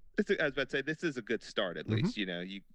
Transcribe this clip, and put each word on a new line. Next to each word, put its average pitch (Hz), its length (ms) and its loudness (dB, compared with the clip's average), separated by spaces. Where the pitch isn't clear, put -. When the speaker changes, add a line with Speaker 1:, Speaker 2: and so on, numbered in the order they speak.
Speaker 1:
this 208 140 2
is, 185 100 4
I 165 60 2
was 143 80 0
about 131 160 0
to 147 80 0
say, 139 60 2
this 156 200 -2
is 147 140 0
a 117 60 -2
good 110 200 0
start, 92 320 0
at 78 120 -8
Speaker 2:
Mm-hmm. 107 80 4
Speaker 1:
least, 165 200 2
you 101 120 0
know, 87 140 -2
you, 95 200 -8